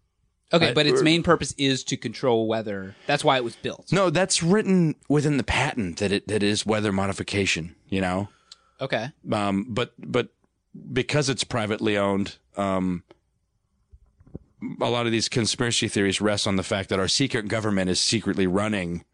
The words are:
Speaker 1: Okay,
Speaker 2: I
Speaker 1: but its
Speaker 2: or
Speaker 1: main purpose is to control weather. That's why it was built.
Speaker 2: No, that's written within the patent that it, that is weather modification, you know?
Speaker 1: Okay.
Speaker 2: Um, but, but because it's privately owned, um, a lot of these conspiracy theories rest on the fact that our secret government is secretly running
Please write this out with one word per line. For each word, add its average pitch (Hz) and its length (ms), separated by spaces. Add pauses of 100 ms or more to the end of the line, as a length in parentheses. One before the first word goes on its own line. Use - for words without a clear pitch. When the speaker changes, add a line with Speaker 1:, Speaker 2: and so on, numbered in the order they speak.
(540)
Speaker 1:
Okay, 165 160
Speaker 2:
I 127 40
Speaker 1:
but 151 120
its 135 160
Speaker 2:
or - 20
Speaker 1:
main 160 180
purpose 156 360
is 135 260
to - 140
control 113 500
weather. 104 480 (120)
That's 143 180
why 143 100
it 127 80
was 117 140
built. - 340
Speaker 2:
No, 185 180
that's 180 320
written 180 540 (140)
within 147 260
the 123 80
patent 117 540
that 101 160
it, 101 160
that 104 140
is 104 220
weather 107 280
modification, 98 800 (140)
you 95 100
know? 95 300 (500)
Speaker 1:
Okay. 131 300 (240)
Speaker 2:
Um, 101 340
but, 120 320
but 117 300 (640)
because 131 360
it's 127 140
privately 107 540
owned, 98 400 (200)
um, 92 460 (1800)
a 123 80
lot 120 160
of 113 60
these 113 180
conspiracy 117 580
theories 98 340
rest 104 260
on 98 80
the 95 80
fact 98 260
that 95 100
our 95 80
secret 123 400
government 104 420
is 90 100
secretly 95 480
running 90 560 (100)